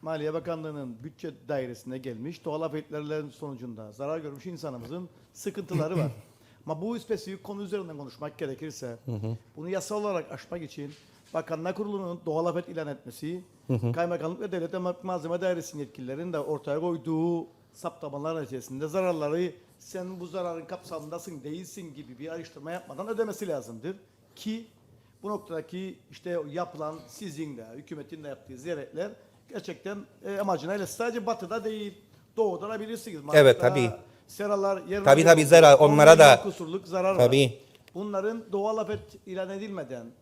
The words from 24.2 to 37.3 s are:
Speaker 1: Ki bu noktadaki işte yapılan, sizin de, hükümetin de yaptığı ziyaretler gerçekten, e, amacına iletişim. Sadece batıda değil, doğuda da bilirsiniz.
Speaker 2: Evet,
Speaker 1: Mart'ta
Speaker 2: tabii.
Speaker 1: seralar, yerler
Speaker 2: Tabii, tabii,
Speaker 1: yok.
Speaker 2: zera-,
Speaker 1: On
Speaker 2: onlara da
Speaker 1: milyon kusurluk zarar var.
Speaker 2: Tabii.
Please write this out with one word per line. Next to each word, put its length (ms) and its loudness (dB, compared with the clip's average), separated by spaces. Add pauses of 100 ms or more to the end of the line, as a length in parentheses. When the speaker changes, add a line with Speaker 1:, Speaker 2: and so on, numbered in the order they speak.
Speaker 1:
Ki 300 -8 (560)
bu 60 -10
noktadaki 680 -10 (120)
işte 280 -8 (120)
yapılan, 480 -8 (100)
sizin 480 -12
de, 100 -16 (100)
hükümetin 480 -16
de 40 -12
yaptığı 300 -16
ziyaretler 520 -8 (380)
gerçekten, 500 -10 (260)
e, 140 -6
amacına 360 -2
iletişim. 220 -8
Sadece 300 -4
batıda 380 -6
değil, 300 -8 (420)
doğuda 320 -2
da 120 -8
bilirsiniz. 400 -10 (140)
Speaker 2:
Evet, 280 10
Speaker 1:
Mart'ta 60 8
Speaker 2:
tabii. 220 2 (360)
Speaker 1:
seralar, 500 -2
yerler 280 -6
Speaker 2:
Tabii, 200 10
tabii, 160 10
Speaker 1:
yok. 100 4
Speaker 2:
zera-, 260 12
Speaker 1:
On 160 8
Speaker 2:
onlara 260 12
da 120 12
Speaker 1:
milyon 120 10
kusurluk 460 -8
zarar 260 0
var. 40 -2
Speaker 2:
Tabii. 400 6 (360)